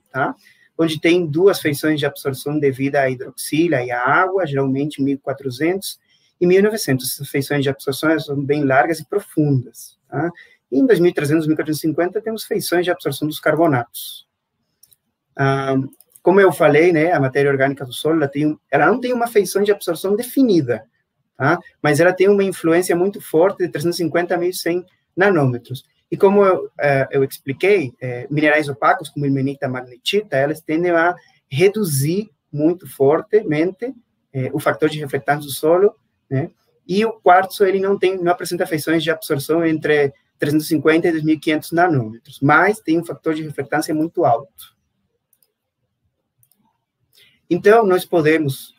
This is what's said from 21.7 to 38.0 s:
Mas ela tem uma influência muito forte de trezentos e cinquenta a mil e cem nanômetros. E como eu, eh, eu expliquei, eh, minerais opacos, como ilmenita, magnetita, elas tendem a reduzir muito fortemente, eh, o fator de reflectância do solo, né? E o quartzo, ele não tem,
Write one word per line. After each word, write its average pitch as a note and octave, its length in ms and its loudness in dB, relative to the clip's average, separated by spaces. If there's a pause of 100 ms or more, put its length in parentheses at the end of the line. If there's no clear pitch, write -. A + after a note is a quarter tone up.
Mas D3 200 2
ela F3 120 6
tem F#3+ 160 2
uma G3+ 160 4
influência F3 500 0
muito F#3 260 -2
forte F3+ 380 0
de F3 100 -2
trezentos E3 300 -4
e F#3 40 -4
cinquenta E3+ 320 -2
a F3 40 0
mil F3 120 -2
e F3+ 40 -6
cem F3+ 300 -4 (320)
nanômetros. C#3 680 0 (260)
E E3+ 60 -6
como G3+ 280 4
eu, F#3 340 0
eh, C#3 320 0
eu C#3 140 0
expliquei, C#3 760 -2
eh, B2 300 -10
minerais D3+ 380 0
opacos, D#3 400 -2
como C#3+ 180 -6
ilmenita, C#3 420 -2
magnetita, B2+ 680 -4
elas D3 240 0
tendem E3+ 320 -2
a E3+ 220 2 (340)
reduzir F3 840 0 (200)
muito D#3 380 0
fortemente, E3 1040 0 (400)
eh, C3 200 -4
o D#3 80 -4
fator D3+ 280 0
de D3+ 120 -6
reflectância D3 420 -4
do D3 80 -12
solo, F3 440 2 (360)
né? C3+ 180 -2 (380)
E G3 180 0
o A3 80 -2
quartzo, F#3+ 520 2
ele F#3+ 160 0
não G3 180 0
tem, F#3+ 180 0